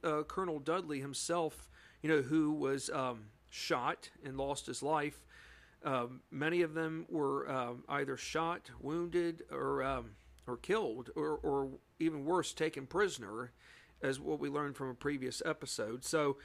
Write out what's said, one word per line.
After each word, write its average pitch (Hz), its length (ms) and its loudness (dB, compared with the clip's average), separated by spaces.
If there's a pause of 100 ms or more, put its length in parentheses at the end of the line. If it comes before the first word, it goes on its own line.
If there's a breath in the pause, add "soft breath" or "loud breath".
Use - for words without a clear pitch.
uh, 151 200 2
Colonel 170 360 -2
Dudley 151 420 0
himself, 151 680 -2 (320 loud breath)
you 156 80 0
know, 156 120 8
who 151 300 6
was, 139 380 2
um, 123 360 -2 (240)
shot 147 600 0 (140)
and 135 140 -6
lost 139 280 0
his - 180 -6
life. 147 420 0 (580 loud breath)
Um, 127 380 0 (100)
many 160 300 2
of 160 120 2
them 160 360 -2
were, 139 400 2
um, 123 400 -2
either 139 260 0
shot, 165 540 -2 (120)
wounded, 170 720 0
or, 135 320 0
um, 127 280 -2 (340 soft breath)
or 123 120 -4
killed, 131 580 0
or, 151 260 0
or 139 280 2 (300)
even 156 260 2
worse, 170 280 2
taken 156 320 -2
prisoner, 127 640 -2 (500 loud breath)
as 135 180 2
what 151 200 0
we 143 100 0
learned 143 260 0
from 135 140 -4
a 127 40 -4
previous 131 520 -2
episode. 131 580 -2
So, 147 420 4